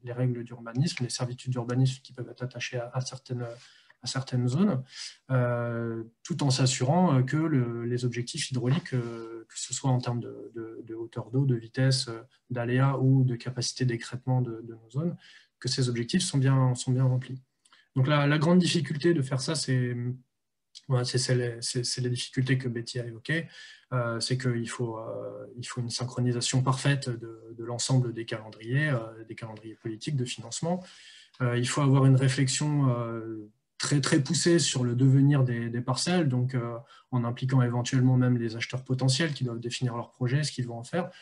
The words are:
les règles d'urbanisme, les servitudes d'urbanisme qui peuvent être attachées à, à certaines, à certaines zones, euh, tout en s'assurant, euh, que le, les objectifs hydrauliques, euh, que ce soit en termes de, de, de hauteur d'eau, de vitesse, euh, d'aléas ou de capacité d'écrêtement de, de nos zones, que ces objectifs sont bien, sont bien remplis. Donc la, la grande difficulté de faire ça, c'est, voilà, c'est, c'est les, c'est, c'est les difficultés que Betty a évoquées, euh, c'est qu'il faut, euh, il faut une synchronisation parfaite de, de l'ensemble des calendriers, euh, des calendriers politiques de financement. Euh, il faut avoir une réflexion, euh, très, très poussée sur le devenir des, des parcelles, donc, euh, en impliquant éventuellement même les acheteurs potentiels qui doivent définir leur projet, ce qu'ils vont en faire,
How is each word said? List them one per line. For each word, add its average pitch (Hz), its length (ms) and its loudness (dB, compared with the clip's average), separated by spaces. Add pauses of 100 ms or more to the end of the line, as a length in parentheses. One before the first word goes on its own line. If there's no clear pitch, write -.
les 120 80 -8
règles 123 320 0
d'urbanisme, 120 580 -4
les 117 80 -4
servitudes 123 400 -6
d'urbanisme 123 520 0
qui - 100 -20
peuvent 120 160 -12
être - 140 -14
attachées 123 360 -8
à, 120 160 -8
à 131 60 -4
certaines, 123 440 -8 (580)
à 123 40 -10
certaines 123 400 -2
zones, 143 380 2 (480)
euh, 120 720 0 (180)
tout 147 220 -2
en 139 60 4
s'assurant, 139 680 4
euh, 127 60 6
que 131 140 0
le, 120 480 0
les 123 200 -2
objectifs 123 480 -4
hydrauliques, 127 420 0
euh, 117 540 -4
que - 100 -18
ce - 160 -8
soit 135 160 0
en 127 80 4
termes 120 220 -4
de, 117 340 -12
de, 113 320 -10
de 113 80 -12
hauteur 113 380 -10
d'eau, 135 120 2
de 127 120 2
vitesse, 131 500 0
euh, 113 140 -8 (300)
d'aléas 127 480 2
ou 131 260 6
de 123 100 0
capacité 131 500 -4
d'écrêtement 127 580 -2
de, 117 200 -6
de 113 120 -14
nos 113 160 -20
zones, 165 260 -4 (420)
que 127 100 -6
ces 127 200 0
objectifs 120 340 0
sont - 160 0
bien, 131 380 4
sont - 160 -2
bien 131 120 2
remplis. 131 380 -2 (540)
Donc 131 100 4
la, 147 220 4
la 147 100 4
grande 175 220 6
difficulté 165 540 2
de 147 60 2
faire 131 200 -2
ça, 160 160 -2
c'est, 127 400 0 (920)
voilà, 123 180 2
c'est, 123 140 -2
c'est 127 160 0
les, 120 260 -2
c'est, 123 240 -4
c'est - 160 -4
les 123 80 -2
difficultés 131 480 -2
que 131 120 -2
Betty 117 320 -6
a 117 40 -6
évoquées, 147 440 -6 (440)
euh, 117 280 -2
c'est 127 180 -2
qu'il 117 300 -2
faut, 117 280 -6
euh, 110 500 -10 (120)
il 117 60 -10
faut - 160 -8
une 120 100 -4
synchronisation 123 720 0
parfaite 135 480 0
de, 113 300 -10 (180)
de 117 60 -8
l'ensemble 120 500 0
des 113 100 -8
calendriers, 113 640 -4
euh, 113 380 -6
des 110 60 -12
calendriers 110 400 -14
politiques 117 420 -6
de 127 80 0
financement. 160 600 -6 (580)
Euh, 120 160 2
il 123 80 0
faut 151 140 -2
avoir 135 260 6
une 135 80 8
réflexion, 135 760 2
euh, 113 600 -6 (260)
très, - 240 0
très 151 220 4
poussée 170 380 4
sur 131 240 0
le 120 100 0
devenir 135 480 6
des, 117 260 0
des 117 120 -4
parcelles, 160 480 0
donc, 123 260 0
euh, 117 220 -4 (340)
en 120 140 0
impliquant 127 380 2
éventuellement 123 540 4
même 127 200 4
les 117 180 -2
acheteurs 127 300 -6
potentiels 131 480 2
qui 135 100 -8
doivent 117 160 -2
définir 117 380 -4
leur 117 160 -8
projet, 131 320 0
ce 139 80 -4
qu'ils 120 160 -4
vont 117 100 -8
en 120 60 -10
faire, 175 260 -4 (120)